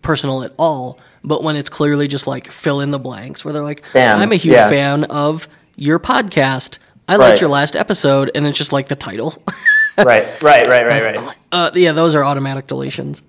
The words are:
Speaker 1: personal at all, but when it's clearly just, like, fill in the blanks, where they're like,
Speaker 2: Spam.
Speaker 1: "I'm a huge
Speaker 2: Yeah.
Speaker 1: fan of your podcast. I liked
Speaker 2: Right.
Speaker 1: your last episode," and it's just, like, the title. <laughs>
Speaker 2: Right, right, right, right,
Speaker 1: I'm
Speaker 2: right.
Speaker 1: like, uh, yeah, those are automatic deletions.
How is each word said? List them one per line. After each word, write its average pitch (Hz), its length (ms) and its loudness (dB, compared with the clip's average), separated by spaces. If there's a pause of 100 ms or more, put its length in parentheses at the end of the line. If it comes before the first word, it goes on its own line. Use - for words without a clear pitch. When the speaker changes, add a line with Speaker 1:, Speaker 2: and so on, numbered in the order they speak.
Speaker 1:
personal 135 420 -4
at - 140 -14
all, 139 420 -4 (240)
but 151 200 -4
when 156 120 -2
it's 143 140 -8
clearly 147 380 -2
just, 139 180 -6
like, 131 240 -8
fill 143 320 -4
in 143 80 -4
the 139 100 -6
blanks, 131 460 -14
where 151 80 -8
they're 147 100 -6
like, 147 180 -10
Speaker 2:
Spam. 123 340 2
Speaker 1:
"I'm 202 160 2
a 208 40 2
huge 156 200 4
Speaker 2:
Yeah. 107 140 6
Speaker 1:
fan 143 360 0
of 151 420 -4 (280)
your 151 240 0
podcast. 165 800 -2 (300)
I 196 100 2
liked 240 160 8
Speaker 2:
Right. 202 80 4
Speaker 1:
your 156 80 2
last 143 260 0
episode," 139 580 0
and 147 140 -2
it's 139 100 -4
just, - 160 -4
like, 139 140 -2
the 143 80 -4
title. 113 400 -8 (120)
<laughs> - 60 -10 (440)
Speaker 2:
Right, 120 280 4 (180)
right, 135 240 6
right, 123 180 4
right, 113 180 2
Speaker 1:
I'm 107 120 -2
Speaker 2:
right. 113 100 -8
Speaker 1:
like, - 120 -16 (140)
uh, 170 220 0
yeah, 175 180 4
those 160 240 2
are 147 80 2
automatic 135 440 -4
deletions. 139 600 -10